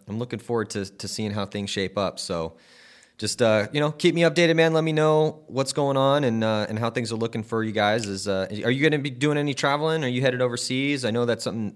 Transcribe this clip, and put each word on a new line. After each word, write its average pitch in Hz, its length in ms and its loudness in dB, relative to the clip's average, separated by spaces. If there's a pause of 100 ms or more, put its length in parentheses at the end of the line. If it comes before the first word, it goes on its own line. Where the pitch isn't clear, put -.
I'm 104 120 -6
looking 123 180 -6
forward 113 340 -4
to, 101 140 -4
to - 220 -12
seeing 107 240 -6
how 101 160 -4
things 101 240 -6
shape 95 260 -4
up. 98 220 -2
So 82 380 -6 (600)
just, 107 240 -4
uh, 107 320 4
you 147 80 0
know, 151 100 2
keep 160 240 2
me 170 60 0
updated, 165 340 4
man. 160 180 4
Let 156 120 2
me 160 80 0
know 156 540 2
what's 135 260 -2
going 139 240 0
on 139 260 4
and, 113 180 2
uh, 107 280 0
and 107 100 -4
how 117 100 0
things 117 220 -4
are 113 60 -4
looking 113 260 -4
for 113 220 -2
you 110 80 -4
guys. 107 320 2
Is, 98 240 -6
uh, 95 180 -2 (160)
are 120 80 4
you 135 100 0
gonna 151 200 4
be 143 80 -4
doing 143 280 -2
any 143 160 0
traveling? 151 500 0
Are 131 40 0
you 123 140 0
headed 127 200 2
overseas? 127 640 -2
I 107 60 0
know 120 140 0
that's 117 180 0
something, 110 320 -4